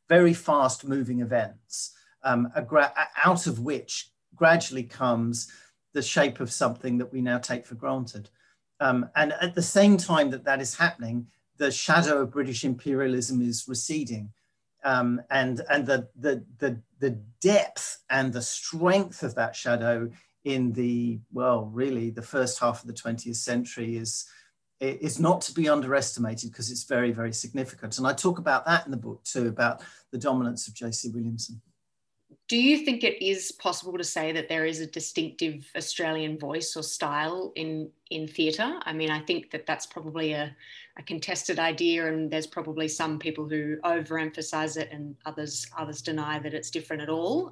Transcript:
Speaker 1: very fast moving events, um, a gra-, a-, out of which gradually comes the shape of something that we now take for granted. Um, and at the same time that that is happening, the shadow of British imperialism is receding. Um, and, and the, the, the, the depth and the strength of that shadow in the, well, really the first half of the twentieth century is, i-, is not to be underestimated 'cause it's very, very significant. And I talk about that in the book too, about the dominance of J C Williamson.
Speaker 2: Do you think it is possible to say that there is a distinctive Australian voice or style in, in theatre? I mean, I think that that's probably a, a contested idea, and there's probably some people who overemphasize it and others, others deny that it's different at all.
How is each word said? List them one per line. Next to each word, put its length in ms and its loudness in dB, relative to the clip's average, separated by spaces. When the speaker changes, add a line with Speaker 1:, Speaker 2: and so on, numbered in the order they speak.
Speaker 1:
very 240 10
fast 540 2
moving 340 0
events, 720 -2
um, 320 2
a 80 0
gra-, 340 6
a-, 320 2
out 160 2
of 140 -2
which 500 -4
gradually 460 6
comes 720 0
the 80 0
shape 380 2
of 120 -4
something 460 0
that 160 -2
we 80 -2
now 160 2
take 300 -6
for 80 -12
granted. 560 -6
Um, 360 2
and 240 4
at 140 0
the 80 0
same 360 8
time 340 4
that 140 -6
that 140 2
is 140 -4
happening, 540 0
the 120 2
shadow 540 4
of 80 -2
British 340 -2
imperialism 800 0
is 240 -2
receding. 640 -4
Um, 460 2
and, 400 0
and 160 2
the, 300 2
the, 280 -2
the, 220 -2
the 100 2
depth 680 2
and 220 2
the 100 -2
strength 800 0
of 140 -4
that 200 -2
shadow 540 0
in 260 2
the, 480 0
well, 400 2
really 360 -2
the 120 -8
first 380 -2
half 220 0
of 60 -14
the 60 -10
twentieth 420 -6
century 600 -4
is, 280 -6
i-, 200 -2
is 180 -4
not 220 6
to 120 -6
be 140 2
underestimated 840 0
'cause 180 -6
it's 120 -8
very, 280 2
very 220 -4
significant. 640 -6
And 100 0
I 60 2
talk 240 0
about 280 2
that 200 2
in 60 -10
the 60 -6
book 280 -10
too, 220 0
about 340 0
the 60 -8
dominance 520 0
of 40 -18
J 180 -8
C 180 -6
Williamson. 520 -6
Speaker 2:
Do 100 -2
you 280 4
think 180 0
it 180 0
is 300 -2
possible 460 -6
to 80 -4
say 260 -2
that 160 -4
there 180 0
is 140 -2
a 80 -6
distinctive 880 -6
Australian 640 -4
voice 380 -6
or 60 -6
style 760 -4
in, 320 -6
in 160 -6
theatre? 580 0
I 100 -4
mean, 160 -2
I 100 0
think 320 -4
that 140 -8
that's 200 -4
probably 460 -4
a, 240 -4
a 60 -16
contested 560 -4
idea, 480 2
and 240 -2
there's 160 -2
probably 400 -4
some 320 -2
people 300 -6
who 340 -2
overemphasize 920 -2
it 160 -6
and 220 -10
others, 420 -8
others 240 -8
deny 380 -4
that 140 -6
it's 180 -8
different 300 -6
at 80 -6
all. 420 -2